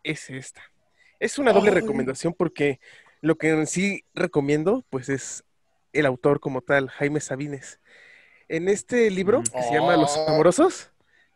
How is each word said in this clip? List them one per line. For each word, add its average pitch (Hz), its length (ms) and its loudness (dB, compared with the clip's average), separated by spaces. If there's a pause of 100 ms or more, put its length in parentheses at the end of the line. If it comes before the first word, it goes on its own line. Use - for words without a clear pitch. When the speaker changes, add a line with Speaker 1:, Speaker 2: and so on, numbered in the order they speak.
Speaker 1:
es 151 260 -8
esta. 131 320 -16 (560)
Es - 200 -6
una 254 140 2
doble 202 180 6
Speaker 2:
Ay. 190 100 4
Speaker 1:
recomendación 143 540 -4
porque 147 440 -2 (420)
lo 156 160 2
que 156 140 0
en 156 160 0
sí 196 380 -4 (100)
recomiendo, 160 760 0
pues, 127 180 -8
es - 340 -6 (500)
el 151 140 2
autor 143 320 0
como 131 220 -6
tal, 139 280 0
Jaime 147 300 -4
Sabines. 139 640 -10 (680)
En 165 200 -4
este 220 420 2
libro, 190 300 0
Speaker 3:
Mm. 233 40 -4
Speaker 1:
que 127 200 -4
se 117 100 -2
llama 156 220 4
Los 147 200 2
Speaker 2:
Oh. 156 120 -2
Speaker 1:
Amorosos, 170 640 2 (440)